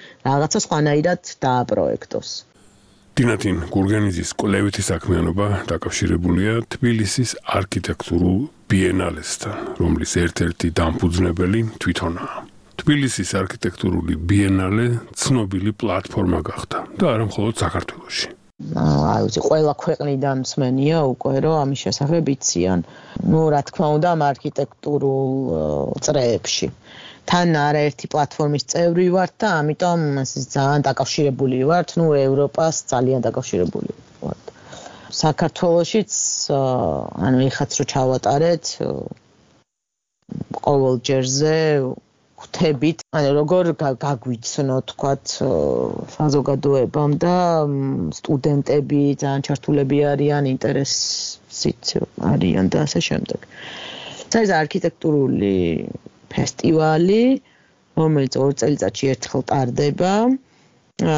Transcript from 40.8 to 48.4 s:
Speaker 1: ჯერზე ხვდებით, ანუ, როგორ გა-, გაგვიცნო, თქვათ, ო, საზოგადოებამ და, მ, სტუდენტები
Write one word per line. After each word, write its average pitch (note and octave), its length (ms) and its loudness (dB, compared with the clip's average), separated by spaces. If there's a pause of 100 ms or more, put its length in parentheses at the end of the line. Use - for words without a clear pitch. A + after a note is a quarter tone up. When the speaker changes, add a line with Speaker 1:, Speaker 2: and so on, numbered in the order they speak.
Speaker 1:
ჯერზე C3+ 600 0 (800)
ხვდებით, D#3 720 0
ანუ, D3 240 0
როგორ E3 400 2
გა-, C#3 260 -2
გაგვიცნო, C3 840 -2
თქვათ, C#3 420 -4 (140)
ო, C3 120 0 (560)
საზოგადოებამ C#3+ 1080 2
და, F3 240 2 (240)
მ, C#3 500 -2
სტუდენტები C#3+ 920 0 (120)